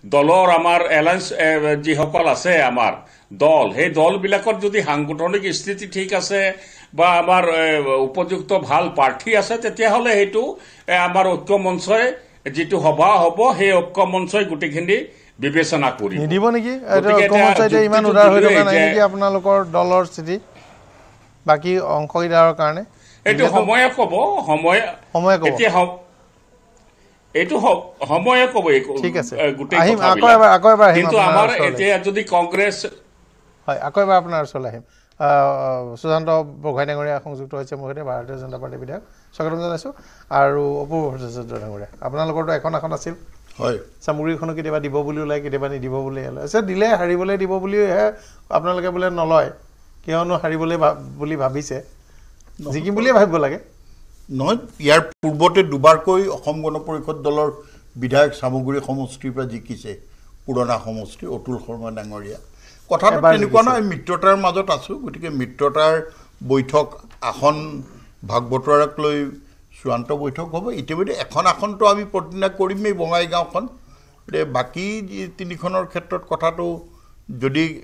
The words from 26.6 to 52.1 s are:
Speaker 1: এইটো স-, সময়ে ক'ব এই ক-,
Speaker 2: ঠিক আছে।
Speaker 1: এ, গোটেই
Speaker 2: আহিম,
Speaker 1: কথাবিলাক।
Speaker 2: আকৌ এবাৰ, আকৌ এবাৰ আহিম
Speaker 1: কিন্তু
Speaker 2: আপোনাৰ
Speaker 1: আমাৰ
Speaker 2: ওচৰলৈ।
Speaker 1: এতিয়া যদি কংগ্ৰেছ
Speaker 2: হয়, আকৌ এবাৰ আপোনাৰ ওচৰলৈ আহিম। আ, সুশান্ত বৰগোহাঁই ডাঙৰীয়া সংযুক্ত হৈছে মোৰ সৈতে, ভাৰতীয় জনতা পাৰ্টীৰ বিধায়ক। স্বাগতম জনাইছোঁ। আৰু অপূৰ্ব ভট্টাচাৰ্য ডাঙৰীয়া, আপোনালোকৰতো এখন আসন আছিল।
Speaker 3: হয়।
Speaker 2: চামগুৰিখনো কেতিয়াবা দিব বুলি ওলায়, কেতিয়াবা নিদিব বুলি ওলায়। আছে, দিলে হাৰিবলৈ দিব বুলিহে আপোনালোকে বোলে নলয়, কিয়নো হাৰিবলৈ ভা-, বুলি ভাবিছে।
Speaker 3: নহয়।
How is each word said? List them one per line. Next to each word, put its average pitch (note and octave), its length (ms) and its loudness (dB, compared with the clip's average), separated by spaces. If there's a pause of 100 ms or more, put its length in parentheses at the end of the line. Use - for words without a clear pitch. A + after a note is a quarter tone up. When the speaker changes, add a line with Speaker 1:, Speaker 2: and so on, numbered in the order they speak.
Speaker 1:
এইটো F3 260 -2
স-, G3 220 2 (260)
সময়ে A#3+ 360 2 (100)
ক'ব F#3+ 160 0
এই C3+ 100 4
ক-, C3+ 220 -6
Speaker 2:
ঠিক F3 140 -4
আছে। B2+ 200 -6
Speaker 1:
এ, D3 160 0
গোটেই C#3 280 -2
Speaker 2:
আহিম, G#3 160 4
Speaker 1:
কথাবিলাক। F#3+ 280 4
Speaker 2:
আকৌ A#3+ 120 8
এবাৰ, A3 200 8
আকৌ F#3 200 6
এবাৰ G#3 120 8
আহিম E3+ 140 6
Speaker 1:
কিন্তু A3 140 2
Speaker 2:
আপোনাৰ G3 160 4
Speaker 1:
আমাৰ G#3+ 160 4
Speaker 2:
ওচৰলৈ। G3 220 0
Speaker 1:
এতিয়া F#3+ 280 2
যদি G3 240 -4 (120)
কংগ্ৰেছ F3+ 440 0 (880)
Speaker 2:
হয়, C#3 100 -2
আকৌ D3 280 -4
এবাৰ F#3+ 160 4
আপোনাৰ E3+ 240 -4
ওচৰলৈ C3 260 -8
আহিম। A#2 120 -16 (360)
আ, D3 80 0 (720)
সুশান্ত D#3+ 280 -2 (340)
বৰগোহাঁই C#3+ 240 -2
ডাঙৰীয়া D3 380 -4
সংযুক্ত C3+ 300 -14
হৈছে C#3 220 -10
মোৰ C#3 120 -14
সৈতে, C#3 220 -12
ভাৰতীয় B2 320 -10
জনতা B2+ 200 -14
পাৰ্টীৰ B2+ 200 -14
বিধায়ক। D3 200 -14 (320)
স্বাগতম D#3+ 300 -6
জনাইছোঁ। F3 280 -8 (480)
আৰু C#3+ 220 2 (200)
অপূৰ্ব D#3 280 -4
ভট্টাচাৰ্য A#2+ 520 -12
ডাঙৰীয়া, G#2 260 -12 (180)
আপোনালোকৰতো D#3 520 -6
এখন D#3 200 -6
আসন D#3+ 200 -8
আছিল। E3 160 -10 (440)
Speaker 3:
হয়। A#2+ 180 -2 (280)
Speaker 2:
চামগুৰিখনো D#3 500 -4
কেতিয়াবা D#3 300 -4
দিব C#3+ 120 -6 (120)
বুলি D3+ 120 -6
ওলায়, D3 240 -4
কেতিয়াবা C#3 240 -6
নিদিব C3 260 -8 (120)
বুলি C3+ 140 -8 (100)
ওলায়। C#3 140 -12
আছে, D3 180 -2
দিলে F#3+ 240 0 (140)
হাৰিবলৈ F3+ 420 -2
দিব F#3+ 100 -4 (120)
বুলিহে G3+ 400 0 (520)
আপোনালোকে F3+ 380 -2
বোলে F3+ 160 -2
নলয়, D#3+ 380 2 (560)
কিয়নো E3+ 380 -2
হাৰিবলৈ E3 340 -2
ভা-, D#3 220 0 (200)
বুলি D3 180 -6
ভাবিছে। C3 420 -6
Speaker 3:
নহয়। - 920 -18